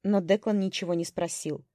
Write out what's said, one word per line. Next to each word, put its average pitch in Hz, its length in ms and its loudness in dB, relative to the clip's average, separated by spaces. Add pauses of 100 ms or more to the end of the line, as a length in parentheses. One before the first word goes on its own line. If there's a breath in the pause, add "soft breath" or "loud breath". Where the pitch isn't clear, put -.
Но 196 180 4
Деклан 208 400 2
ничего 185 340 -2
не 170 100 0
спросил. 165 600 -6 (100)